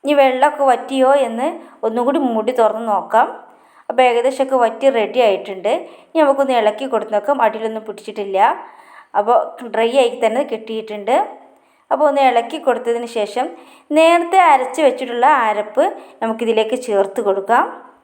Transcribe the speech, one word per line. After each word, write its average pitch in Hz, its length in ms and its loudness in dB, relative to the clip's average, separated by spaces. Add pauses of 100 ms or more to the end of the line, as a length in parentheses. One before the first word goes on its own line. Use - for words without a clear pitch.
ഇനി 285 160 0
വെള്ളമൊക്കെ 269 500 2
വറ്റിയോ 262 400 2 (160)
എന്ന് 226 220 -4 (400)
ഒന്നും 233 180 -2
കൂടി 277 220 0
മൂടി 226 320 -2
തുറന്ന് 220 320 0
നോക്കാം. 220 360 0 (640)
അപ്പോൾ 240 180 0
ഏകദേശമൊക്കെ 262 560 0
വറ്റി 226 320 0
റെഡി 226 300 0
ആയിട്ടുണ്ട്. 196 440 -2 (380)
ഇനി 330 140 -2
നമുക്കൊന്ന് 269 400 2
ഇളക്കി 214 320 0
കൊടുത്ത് 214 220 -4
നോക്കാം, 254 300 0
അടിയിലൊന്നും 220 420 -4
പിടിച്ചിട്ടില്ല. 196 520 -8 (760)
അപ്പോൾ 220 200 2 (380)
ഡ്രൈ 226 160 0 (100)
ആയി 240 100 2 (140)
തന്നെ 226 260 0
കിട്ടിയിട്ടുണ്ട്. 220 640 -6 (760)
അപ്പോൾ 294 180 0
ഒന്ന് 269 220 2
ഇളക്കി 233 340 -2
കൊടുത്തതിന് 233 520 -2
ശേഷം 220 280 -4 (540)
നേരത്തെ 339 500 4
അരച്ച് 262 380 2
വെച്ചിട്ടുള്ള 240 420 0 (160)
അരപ്പ് 214 400 -2 (380)
നമുക്കിതിലേക്ക് 226 560 -2 (100)
ചേർത്ത് 196 400 0
കൊടുക്കാം. 196 360 0 (380)